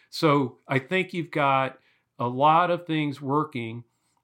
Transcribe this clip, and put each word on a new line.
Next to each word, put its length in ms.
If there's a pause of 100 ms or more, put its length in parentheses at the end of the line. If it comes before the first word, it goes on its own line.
So 580
I 120
think 340
you've 180
got 480 (400)
a 80
lot 440
of 160
things 340
working 640 (400)